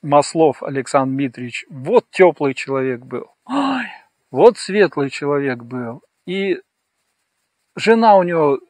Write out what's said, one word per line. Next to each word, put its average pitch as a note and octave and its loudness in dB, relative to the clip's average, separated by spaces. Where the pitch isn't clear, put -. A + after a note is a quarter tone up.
Маслов D3 2
Александр C3+ -2
Дмитриевич, B2+ -8
вот E3 0
теплый D3+ 2
человек C3 -6
был, B2+ -12
ой, C4+ -4
вот F#3 4
светлый D#3+ -2
человек C#3+ -4
был. A#2+ -12
И F#3+ -4
жена A3 4
у F#3+ 6
него D#3+ 0